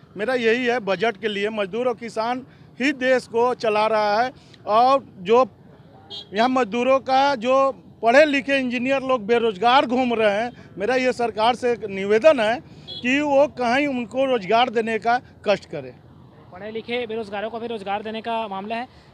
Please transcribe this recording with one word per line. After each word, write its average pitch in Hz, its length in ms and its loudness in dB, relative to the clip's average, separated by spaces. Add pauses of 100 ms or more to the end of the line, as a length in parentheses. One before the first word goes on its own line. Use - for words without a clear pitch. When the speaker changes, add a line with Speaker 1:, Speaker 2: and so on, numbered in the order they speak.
(160)
Speaker 1:
मेरा 214 180 -2
यही 240 320 2
है 240 140 0
budget 196 360 -2
के 202 120 -6
लिए, 202 220 -4
मजदूर 214 380 -4
और 240 60 -2
किसान 233 520 -6 (340)
ही 277 120 0
देश 254 340 0
को 240 280 0
चला 214 320 0
रहा 214 360 2
है। 262 100 -2 (340)
और 247 380 4 (140)
जो 220 280 4 (880)
यहाँ 220 160 2
मजदूरों 254 520 2
का, 269 340 2
जो 262 380 0 (300)
पढ़े 247 220 6
लिखे 277 340 0
इंजीनियर 254 440 -2
लोग 254 240 -2
बेरोजगार 233 600 2
घूम 247 280 0
रहे 214 280 2
हैं, - 360 -10
मेरा 208 160 -2
ये 254 180 0
सरकार 226 420 0
से 240 180 -2
एक 214 120 -6
निवेदन 208 560 2
है 226 200 0 (420)
कि 262 180 0
वो 285 280 2
कहीं 247 380 0
उनको 254 380 -4
रोजगार 240 460 2
देने 220 280 -2
का 233 220 0 (240)
कष्ट - 260 -2
करें। 131 300 -14 (520)
Speaker 2:
पढ़े 196 180 -16
लिखे 233 360 -8
बेरोजगारों 214 440 -8
को 226 100 -10
भी 233 60 -10
रोजगार 208 360 -6
देने 220 180 -8
का 226 280 -6
मामला 196 280 -8
है। 247 120 -8 (260)